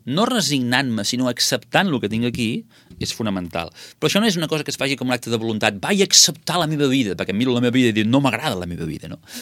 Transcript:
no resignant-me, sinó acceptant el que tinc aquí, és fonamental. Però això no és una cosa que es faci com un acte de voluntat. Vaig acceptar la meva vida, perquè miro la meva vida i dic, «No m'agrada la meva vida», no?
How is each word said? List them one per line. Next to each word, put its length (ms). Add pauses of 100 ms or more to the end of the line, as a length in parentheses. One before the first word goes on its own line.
no 240
resignant-me, 720
sinó 240
acceptant 600
el 100
que 80
tinc 220
aquí, 340 (380)
és 160
fonamental. 560 (260)
Però 80
això 140
no 80
és 80
una 100
cosa 160
que 80
es 60
faci 180
com 140
un 80
acte 160
de 80
voluntat. 400
Vaig 240
acceptar 560
la 80
meva 180
vida, 300
perquè 180
miro 160
la 80
meva 160
vida 140
i 80
dic, 100
«No 140
m'agrada 340
la 140
meva 160
vida», 240
no? 80 (240)